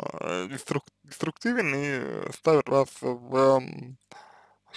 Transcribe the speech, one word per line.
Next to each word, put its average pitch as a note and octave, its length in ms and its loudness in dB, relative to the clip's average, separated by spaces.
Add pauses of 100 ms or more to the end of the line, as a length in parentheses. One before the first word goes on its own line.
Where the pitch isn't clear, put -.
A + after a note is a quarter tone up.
(220)
э, F2+ 280 -4
деструк-, - 380 -6 (160)
деструктивен F3 720 -2
и C3+ 580 -4
ставит D#3 360 4
вас C3+ 200 4 (120)
в, B2 340 -4
м, C3 600 2 (800)